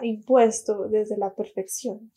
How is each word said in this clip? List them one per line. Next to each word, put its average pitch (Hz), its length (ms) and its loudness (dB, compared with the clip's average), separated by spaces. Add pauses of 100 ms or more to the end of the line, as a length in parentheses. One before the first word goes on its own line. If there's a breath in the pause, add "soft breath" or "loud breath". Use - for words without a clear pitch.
impuesto 220 840 2
desde 214 280 0
la 196 160 -4
perfección. 208 840 -10